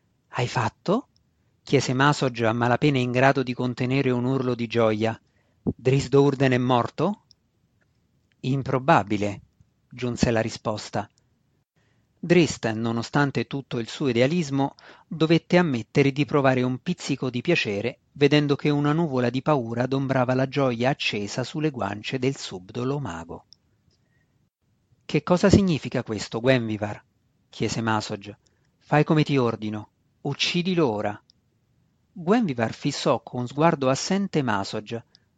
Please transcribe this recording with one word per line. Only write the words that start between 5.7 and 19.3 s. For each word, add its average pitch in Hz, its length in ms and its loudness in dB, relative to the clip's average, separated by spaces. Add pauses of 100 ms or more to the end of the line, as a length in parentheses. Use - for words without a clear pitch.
Do'Urden 139 420 4
è 123 60 2
morto?" 127 640 0 (1160)
"Improbabile", 127 1000 0 (480)
giunse 123 420 -2
la 113 120 0
risposta. 110 640 -6 (1160)
Drizzt, 160 460 2
nonostante 117 800 -2
tutto 139 320 -8
il 110 80 -8
suo - 180 -6
idealismo, 139 680 0 (320)
dovette 160 500 2
ammettere 139 540 2
di 139 120 0
provare 131 380 2
un 127 160 -2
pizzico 147 520 -4
di 120 100 -4
piacere 117 580 -2 (140)
vedendo 143 420 4
che 147 160 -2
una 147 220 2
nuvola 139 360 0
di 127 140 -4